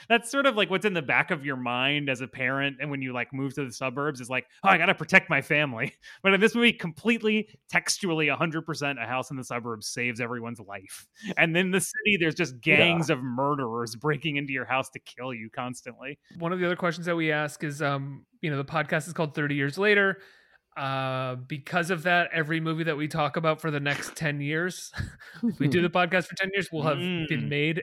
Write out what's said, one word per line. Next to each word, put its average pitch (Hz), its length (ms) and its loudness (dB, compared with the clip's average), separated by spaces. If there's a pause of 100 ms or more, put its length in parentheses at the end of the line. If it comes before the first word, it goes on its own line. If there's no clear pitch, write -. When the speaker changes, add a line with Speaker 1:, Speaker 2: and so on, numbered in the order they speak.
Speaker 1:
that's 233 220 2
sort 277 160 2
of, 262 80 4
like, 196 160 2
what's 190 140 0
in 202 100 2
the 170 80 -2
back 131 300 2
of 143 120 -4
your 143 120 -4
mind 131 520 0
as 123 120 -2
a 131 80 -8
parent, 135 520 -2
and 147 80 -6
when 139 140 -4
you, 131 100 -6
like, 123 200 -4
move 135 220 -2
to 143 100 -4
the 123 80 -8
suburbs 135 480 -4
is 120 100 -10
like, 127 160 -2 (160)
"Oh, 190 60 2
I 190 100 8
gotta 175 160 4
protect 185 340 4
my 139 140 4
family." 135 500 0 (160)
<laughs> - 140 -20
But 196 120 6
in 190 60 6
this 220 140 6
movie, 233 180 6
completely 220 760 0 (200)
textually, 160 600 0
a 135 80 0
hundred 160 260 -2
percent, 143 380 -4
a 113 60 -6
house 127 260 -4
in 139 40 -6
the 131 80 -6
suburbs 120 440 -6
saves 120 320 -4
everyone's 117 400 -6
life. 98 480 -16 (280)
And 160 200 2
in 185 160 2
the 190 80 2
city, - 400 0
there's 160 160 0
just 143 180 -2 (100)
Speaker 2:
Yeah. 156 120 6
Speaker 1:
gangs 165 340 4
of 131 140 0
murderers 120 720 -2
breaking 147 400 -2
into 143 160 -4
your 127 140 -4
house 127 240 -2
to - 100 -16
kill 127 340 -10
you 110 160 -10
constantly. 123 720 -10 (180)
Speaker 3:
One 170 140 -2
of 185 80 -2
the 208 60 0
other 175 100 0
questions 170 300 -2
that 170 100 0
we 160 160 2
ask 151 320 -2
is, 147 180 -4
um, 139 420 -4 (160)
you 165 120 -2
know, 139 40 -2
the 139 80 -2
podcast 151 440 -2
is 170 60 -10
called 156 200 -2
Thirty 143 220 0
Years 143 220 0
Later. 196 440 4 (540)
Uh, 131 600 -2
because 156 520 -2
of 175 140 0
that, 175 320 4
every 160 260 0
movie 160 240 -2
that 160 140 0
we 151 100 -2
talk 151 300 0
about 160 240 2
for 160 80 -2
the 147 100 0
next 143 340 -2
ten 147 280 -2
years, 160 520 -4
<laughs> - 480 -10
if 233 160 0
we 143 100 4
do 165 120 4
the 175 80 4
Speaker 2:
<laughs> 175 120 2
Speaker 3:
podcast 180 260 2
for - 80 -14
ten 190 180 -2
years, 190 180 -2
will 156 120 -4
have 156 160 2
been 175 280 -2 (180)
Speaker 1:
Mm. 147 40 -4
Speaker 3:
made 151 340 0